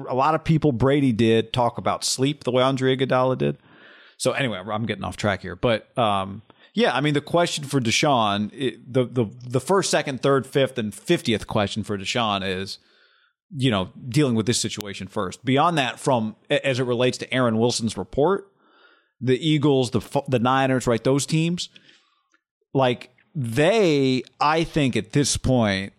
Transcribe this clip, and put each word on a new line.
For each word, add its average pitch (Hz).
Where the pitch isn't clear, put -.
a 131
lot 143
of 156
people, 151
Brady 135
did, 113
talk 120
about 98
sleep 139
the 127
way 127
Andre 131
Iguodala 127
did. 143
So 127
anyway, 113
I'm 107
getting 98
off 92
track 101
here. 87
But, 113
um, 101
yeah, 202
I 131
mean, 147
the 143
question 170
for 135
Deshaun, 110
it, 127
the, 123
the, 120
the 123
first, 190
second, 147
third, 139
fifth, 135
and 107
fiftieth -
question 104
for 101
Deshaun 101
is: 95
you 135
know, 95
dealing 127
with 107
this 117
situation 98
first. 95
Beyond 151
that, 120
from 113
a-, 143
as 135
it 131
relates 120
to -
Aaron 120
Wilson's 117
report, 147
the 127
Eagles, 143
the 117
f-, -
the 131
Niners, 131
right, 117
those 135
teams, 165
like, 127
they, 143
I 156
think 143
at 104
this 143
point, 104